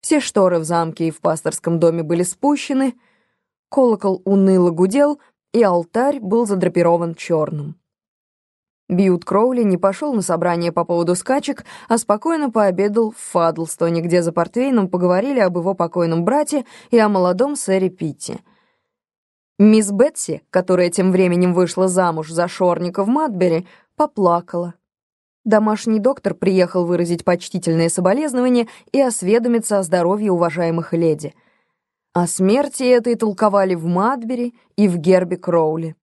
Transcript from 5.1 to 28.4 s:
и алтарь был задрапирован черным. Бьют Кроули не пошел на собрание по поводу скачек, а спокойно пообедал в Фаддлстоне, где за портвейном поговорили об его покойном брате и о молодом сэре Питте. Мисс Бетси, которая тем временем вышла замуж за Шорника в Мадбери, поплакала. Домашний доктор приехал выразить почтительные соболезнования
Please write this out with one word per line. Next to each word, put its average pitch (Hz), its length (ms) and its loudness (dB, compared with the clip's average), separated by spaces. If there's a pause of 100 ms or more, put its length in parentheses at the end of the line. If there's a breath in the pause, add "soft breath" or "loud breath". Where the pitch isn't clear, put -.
и 233 100 2
алтарь 220 580 0
был 220 260 -2
задрапирован 170 680 0
черным. 156 640 -4 (1120)
Бьют 180 380 2
Кроули 240 380 0
не 190 120 2
пошел 196 380 -2
на 202 80 0
собрание 170 500 -2
по 170 120 -2
поводу 175 300 -2
скачек, 277 520 -4 (220 loud breath)
а 233 100 0
спокойно 302 520 -2
пообедал 208 600 0
в - 80 -20
Фаддлстоне, 165 840 -2
где 175 220 0
за 165 100 -4
портвейном 214 560 0
поговорили 190 520 0
об 180 180 0
его 185 160 -4
покойном 170 500 -2
брате 285 400 0 (260 loud breath)
и 233 80 4
о 214 120 4
молодом 190 440 0
сэре 190 360 0
Питте. - 500 -10 (1160)
Мисс 214 320 6
Бетси, 202 580 -2
которая 180 400 2
тем 185 240 0
временем 180 400 2
вышла 180 340 0
замуж 175 440 -2
за 175 180 -2
Шорника 180 560 -2
в 196 40 -2
Мадбери, 185 580 0 (280 soft breath)
поплакала. 175 800 -2 (680)
Домашний 214 540 0
доктор 214 360 -2
приехал 180 520 0
выразить 175 380 -2
почтительные 170 680 0
соболезнования 247 760 0 (240 loud breath)